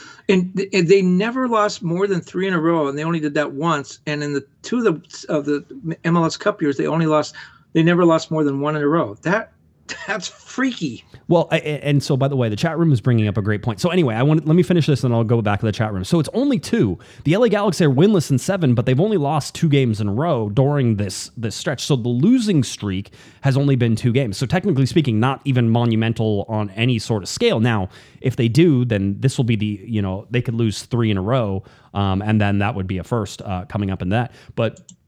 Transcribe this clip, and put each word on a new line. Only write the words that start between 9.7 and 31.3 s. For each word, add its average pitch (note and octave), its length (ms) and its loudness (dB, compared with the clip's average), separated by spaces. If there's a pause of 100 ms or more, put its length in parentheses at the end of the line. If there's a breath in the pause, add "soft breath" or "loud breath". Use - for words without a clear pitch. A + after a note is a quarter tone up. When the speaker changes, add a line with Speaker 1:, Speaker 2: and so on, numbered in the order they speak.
Speaker 1:
<laughs> - 200 -14
that's G#3 220 -8
freaky. A3+ 760 -6 (240 loud breath)
Speaker 2:
Well, E3 220 2
I, D#3+ 60 0
I, - 40 2
and D3 420 0
so, C#3+ 140 0
by C3+ 120 2
the C#3+ 80 -2
way, A#2+ 120 2
the G#2 80 -4
chat D#3+ 220 -4
room E3 140 4
is A#2 80 4
bringing A2+ 280 2
up G2 80 -2
a G#2+ 60 -2
great G#2 200 -2
point. A2+ 180 -4
So F3 100 0
anyway, D#3+ 240 2
I A#2 80 0
want, D#3 240 2
let D#3 100 4
me F3+ 60 6
finish F3 240 2
this, C#3 180 0
and A#2+ 100 2
I'll A#2 100 2
go A#2 180 2
back G2+ 180 0
to A2+ 60 -2
the G#2+ 60 0
chat G#2+ 200 -4
room. F#2 120 -4
So E3+ 160 0
it's - 120 -2
only B3+ 260 0
two. C#3 400 0 (260 loud breath)
The D#3 100 2
L A#3+ 100 4
A A3+ 60 6
Galaxy G3+ 340 0
are C#3+ 60 6
winless E3+ 400 4
in C3 80 4
seven, E3+ 360 0
but A2 120 0
they've C3 140 2
only G#3+ 160 2
lost C#3+ 380 -2
two E3+ 140 0
games B2+ 320 2
in G#2 80 -2
a G2 40 -2
row A#2 380 -2
during C3 460 2
this, G2 400 -6
this A2 180 -6
stretch. - 280 -6
So D3 140 0
the A#2+ 120 -2
losing F#3+ 540 2
streak G2 500 -6 (300 loud breath)
has C3+ 160 2
only C#3 180 2
been A#2 180 2
two A#2 180 0
games. A2+ 260 -2
So B2+ 80 -4
technically D3+ 400 0
speaking, C3 340 0
not C3 240 0
even B2 260 2
monumental A2+ 800 0
on G#2+ 220 -4
any A2+ 280 0
sort G#2 240 -4
of - 60 -12
scale. G#3+ 320 0
Now, A2 280 0 (340 loud breath)
if C3 140 -2
they A#2+ 120 2
do, C3 380 4
then G2 340 -2
this C3 160 0
will C3+ 80 0
be A2+ 120 0
the, G2+ 300 -4
you A2 140 -2
know, F#2+ 300 -4
they A#2+ 100 -2
could A#2 140 -4
lose A2+ 300 -2
three A#2 260 0
in G2 80 0
a F#2 40 -2
row, G#2 400 -2 (300 soft breath)